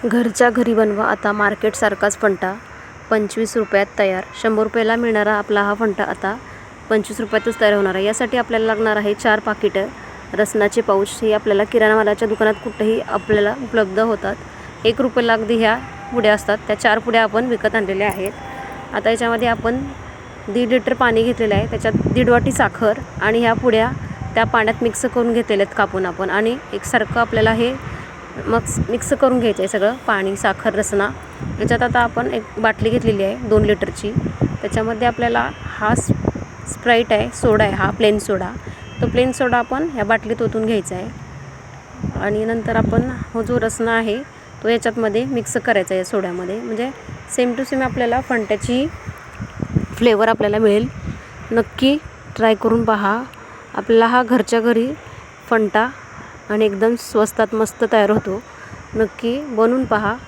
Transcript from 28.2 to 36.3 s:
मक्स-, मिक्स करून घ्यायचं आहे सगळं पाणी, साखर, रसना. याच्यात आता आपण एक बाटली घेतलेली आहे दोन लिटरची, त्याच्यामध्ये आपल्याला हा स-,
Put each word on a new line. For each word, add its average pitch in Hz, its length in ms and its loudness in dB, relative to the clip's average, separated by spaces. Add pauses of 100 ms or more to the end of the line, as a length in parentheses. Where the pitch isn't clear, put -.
मक्स-, 226 340 0 (100)
मिक्स 240 220 -2
करून 254 280 4
घ्यायचं 214 220 0
आहे 190 60 -2
सगळं 208 260 0 (120)
पाणी, 196 300 0
साखर, 208 380 0
रसना. 202 340 0 (520)
याच्यात 233 220 2
आता 247 180 2
आपण 233 260 0
एक 233 160 -2 (160)
बाटली 220 320 0
घेतलेली 226 320 2
आहे 226 260 -2
दोन 214 140 4
लिटरची, 208 500 0 (300)
त्याच्यामध्ये 226 680 -2
आपल्याला 233 420 0 (280)
हा 214 160 2
स-, - 180 -2 (580)